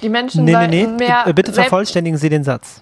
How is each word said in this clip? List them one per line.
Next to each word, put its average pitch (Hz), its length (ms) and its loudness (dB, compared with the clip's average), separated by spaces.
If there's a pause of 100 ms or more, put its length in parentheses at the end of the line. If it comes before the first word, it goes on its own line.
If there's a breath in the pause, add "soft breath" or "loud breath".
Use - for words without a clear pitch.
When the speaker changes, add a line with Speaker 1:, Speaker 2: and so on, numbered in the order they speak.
Speaker 1:
Die 220 80 -4
Menschen 240 360 -2
Speaker 2:
Nee, 160 60 4 (160)
nee, 165 160 0
Speaker 1:
sollten 226 140 -2
Speaker 2:
nee. 247 100 -2
Speaker 1:
mehr 240 200 0
Speaker 2:
Äh, 165 60 2
bitte 190 200 0
Speaker 1:
selbst- 247 160 2
Speaker 2:
vervollständigen 175 480 -2
Sie 151 120 0
den 151 140 0
Satz. - 380 -8